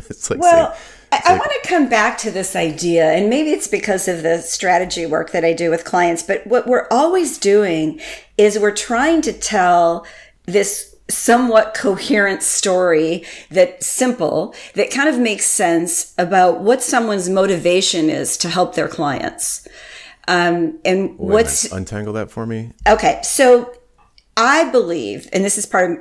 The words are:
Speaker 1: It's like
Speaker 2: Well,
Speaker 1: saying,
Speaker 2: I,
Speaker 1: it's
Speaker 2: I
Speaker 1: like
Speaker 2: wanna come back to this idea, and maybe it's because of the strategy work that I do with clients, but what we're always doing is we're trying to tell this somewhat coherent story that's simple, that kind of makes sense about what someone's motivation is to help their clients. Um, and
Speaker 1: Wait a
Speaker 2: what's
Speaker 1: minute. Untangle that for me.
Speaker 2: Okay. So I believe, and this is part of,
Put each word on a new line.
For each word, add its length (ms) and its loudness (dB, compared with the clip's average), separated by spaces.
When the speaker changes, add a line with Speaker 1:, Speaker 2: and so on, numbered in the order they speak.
Speaker 1:
It's 200 -12
like 100 -2
Speaker 2:
Well, 340 4
Speaker 1:
saying, 60 -16
Speaker 2:
I, 60 2
Speaker 1:
it's 100 0
Speaker 2:
I 60 6
Speaker 1:
like 80 2
Speaker 2:
wanna 120 -4
come 260 0
back 300 0
to 120 -6
this 240 -6
idea, 560 2
and 180 2
maybe 220 0
it's 160 -2
because 400 -2
of 140 -4
the 200 0
strategy 640 -2
work 260 -4
that 120 -2
I 100 2
do 180 -2
with 140 -2
clients, 360 0
but 240 -4
what 220 0
we're 240 0
always 480 2
doing 600 2
is 220 4
we're 120 2
trying 520 0
to 100 -2
tell 720 2
this 500 -2
somewhat 640 2
coherent 720 0
story 800 0
that's 380 0
simple, 680 -2
that 160 -2
kind 180 0
of 80 0
makes 300 -2
sense 720 0
about 420 2
what 220 2
someone's 440 -2
motivation 840 2
is 260 -4
to 100 -4
help 280 -2
their 120 -2
clients. 800 -6
Um, 580 0
and 320 0
Speaker 1:
Wait 120 -8
a 40 4
Speaker 2:
what's 300 2
Speaker 1:
minute. 140 -6
Untangle 360 -8
that 160 -6
for 160 -8
me. 280 -8
Speaker 2:
Okay. 360 2
So 500 4
I 320 2
believe, 640 -2
and 100 0
this 140 -2
is 80 -6
part 240 0
of, 120 -4